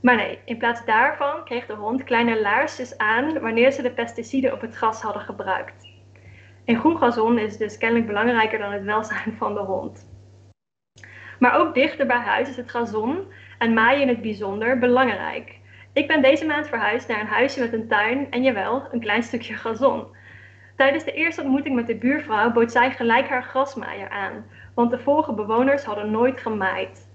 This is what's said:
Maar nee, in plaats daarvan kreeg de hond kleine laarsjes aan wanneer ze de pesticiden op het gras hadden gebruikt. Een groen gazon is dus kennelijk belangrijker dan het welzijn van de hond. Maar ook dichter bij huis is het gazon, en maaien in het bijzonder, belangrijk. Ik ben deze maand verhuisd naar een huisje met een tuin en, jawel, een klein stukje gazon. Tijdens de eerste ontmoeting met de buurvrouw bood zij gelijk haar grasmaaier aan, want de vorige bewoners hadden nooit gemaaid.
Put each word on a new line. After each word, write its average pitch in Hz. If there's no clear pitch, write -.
Maar 247
nee, 190
in 233
plaats 240
daarvan 277
kreeg 240
de 214
hond 220
kleine 233
laarsjes 247
aan 247
wanneer 233
ze 269
de 247
pesticiden 233
op -
het 226
gras 226
hadden 208
gebruikt. -
Een 233
groen 320
gazon 233
is 214
dus 208
kennelijk 226
belangrijker 220
dan 202
het 202
welzijn 214
van 208
de 208
hond. -
Maar 247
ook 330
dichter 285
bij 240
huis 220
is -
het 240
gazon, 220
en 233
maaien 240
in 269
het 233
bijzonder, 214
belangrijk. 240
Ik 285
ben 311
deze 285
maand 294
verhuisd 226
naar 214
een 214
huisje 233
met 233
een 220
tuin 220
en, 247
jawel, 233
een 240
klein 220
stukje 226
gazon. 226
Tijdens 277
de -
eerste 330
ontmoeting 277
met 233
de 226
buurvrouw 240
bood 233
zij 247
gelijk 247
haar 254
grasmaaier 254
aan, -
want 233
de 240
vorige 285
bewoners 233
hadden 208
nooit 247
gemaaid. 190